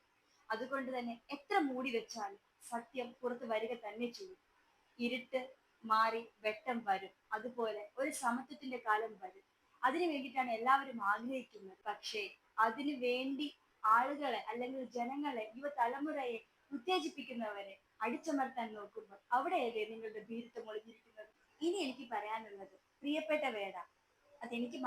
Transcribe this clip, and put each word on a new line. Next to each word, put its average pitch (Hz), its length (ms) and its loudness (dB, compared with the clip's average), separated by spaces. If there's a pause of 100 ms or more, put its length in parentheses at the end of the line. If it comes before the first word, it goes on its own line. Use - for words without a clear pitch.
(500)
അതുകൊണ്ട് 254 480 -2
തന്നെ 233 220 -4 (100)
എത്ര 392 280 2
മൂടി 262 320 2
വെച്ചാലും 214 500 -4 (280)
സത്യം 233 540 -4
പുറത്ത് 240 280 -2
വരിക 226 240 2
തന്നെ 233 380 -4
ചെയ്യും. 190 260 -12 (600)
ഇരുട്ട് 254 580 -2 (260)
മാറി 226 380 6 (180)
വെട്ടം 226 440 0
വരും. 190 280 2 (200)
അതുപോലെ 220 500 -2 (160)
ഒരു 294 120 2 (120)
സമത്വത്തിന്റെ 254 560 0
കാലം 220 340 2 (100)
വരും. - 220 -14 (380)
അതിനു 311 240 4
വേണ്ടിയിട്ടാണ് 262 520 0
എല്ലാവരും 262 420 4 (120)
ആഗ്രഹിക്കുന്നത്. 233 720 -4
പക്ഷേ - 360 -4 (360)
അതിനു 277 420 4
വേണ്ടി 262 480 0 (360)
ആളുകളെ 254 560 4 (100)
അല്ലെങ്കിൽ 247 320 -4 (140)
ജനങ്ങളെ, 254 480 -2 (120)
യുവതലമുറയെ 269 840 0 (320)
ഉത്തേജിപ്പിക്കുന്നവരെ 233 1040 -2 (300)
അടിച്ചമർത്താൻ 254 680 0
നോക്കുമ്പോൾ 202 480 -12 (120)
അവിടെയല്ലേ 247 580 2
നിങ്ങളുടെ 220 380 -8
ഭീരുത്വം 233 420 -8
ഒളിഞ്ഞിരിക്കുന്നത്? 214 600 -12 (300)
ഇനി 349 240 2
എനിക്ക് 254 300 -4
പറയാനുള്ളത്, 208 600 -6 (260)
പ്രിയപ്പെട്ട 302 440 0 (100)
വേട, 196 220 -4 (640)
അതെനിക്ക് 240 460 -4